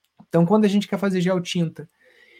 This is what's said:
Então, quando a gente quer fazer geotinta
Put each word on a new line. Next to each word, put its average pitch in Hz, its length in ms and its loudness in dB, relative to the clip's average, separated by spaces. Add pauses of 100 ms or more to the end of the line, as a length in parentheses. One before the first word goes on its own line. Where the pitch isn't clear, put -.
(280)
Então, 170 180 2
quando 214 180 4
a 202 40 4
gente 202 200 0
quer 190 100 -6
fazer 185 220 -2
geotinta 175 680 -4 (520)